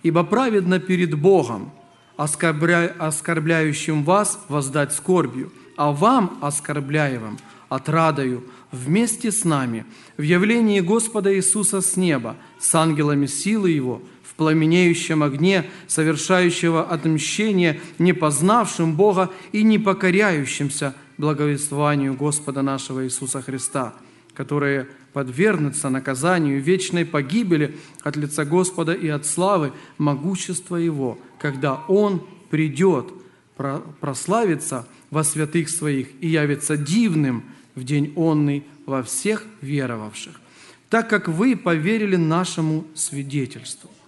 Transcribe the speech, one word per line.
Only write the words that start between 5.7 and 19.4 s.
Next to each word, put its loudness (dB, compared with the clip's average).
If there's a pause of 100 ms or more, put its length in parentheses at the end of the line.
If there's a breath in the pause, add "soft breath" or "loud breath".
а 0
вам, 2
оскорбляемым, -4 (300 loud breath)
отрадою, 0 (260 loud breath)
вместе 0
с -2
нами, 0 (320 loud breath)
в -8
явлении 4
Господа 0
Иисуса 0
с -2
неба, 0 (240 loud breath)
с 0
ангелами 2
силы 0
Его, -2 (220 loud breath)
в -20
пламенеющем 2
огне, 2 (220 loud breath)
совершающего 2
отмщение, 0 (180 loud breath)
не 4
познавшим 2
Бога 4 (200 loud breath)